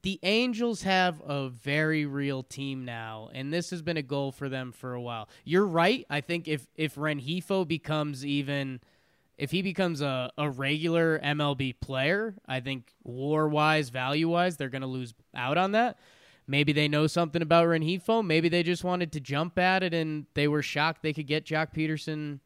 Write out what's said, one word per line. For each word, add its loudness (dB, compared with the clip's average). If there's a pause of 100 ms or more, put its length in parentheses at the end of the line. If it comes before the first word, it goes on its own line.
the -4
Angels 0
have 2
a -4
very 0
real -2
team -8
now, -10
and -6
this -2
has -8
been -2
a -2
goal -2
for -8
them -6
for -10
a -6
while. -8 (160)
You're 4
right. 4
I -2
think -4
if, -2 (100)
if -2
Rengifo -2
becomes -4
even, -2 (560)
if -4
he 2
becomes 0
a, -2
a 0
regular 2
M 0
L 2
B -2
player, -2 (140)
I -4
think -8 (120)
war-wise, 2
value-wise, 0
they're -4
gonna -6
lose -6 (220)
out 0
on 2
that. 2 (480)
Maybe 2
they 2
know 2
something 0
about 6
Rengifo. 2
Maybe 4
they 2
just 0
wanted 0
to -6
jump -2
at 4
it, 0
and -2
they 2
were 2
shocked -2
they 0
could -6
get -2
Jock -2
Peterson -4